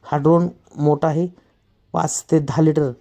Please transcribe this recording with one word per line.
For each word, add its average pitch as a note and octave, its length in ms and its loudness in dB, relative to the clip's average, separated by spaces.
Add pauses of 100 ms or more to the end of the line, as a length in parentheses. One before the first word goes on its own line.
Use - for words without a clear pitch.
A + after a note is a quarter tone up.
हा D3 140 -4
ड्रोन E3+ 300 2 (300)
मोठा D3 300 0
आहे, D#3+ 200 -2 (640)
पाच - 380 -4
ते D#3+ 80 4
दहा C#3+ 220 -2
लिटर D3+ 400 2